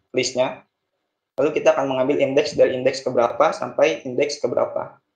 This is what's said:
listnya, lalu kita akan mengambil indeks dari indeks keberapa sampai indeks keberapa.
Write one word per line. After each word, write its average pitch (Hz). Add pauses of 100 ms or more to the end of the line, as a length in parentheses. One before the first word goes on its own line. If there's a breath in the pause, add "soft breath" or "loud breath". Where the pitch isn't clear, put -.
(160)
listnya, 127 (720)
lalu 151
kita 156
akan 139
mengambil 135
indeks 139
dari 127
indeks 131
keberapa 127
sampai 139
indeks 143
keberapa. - (120)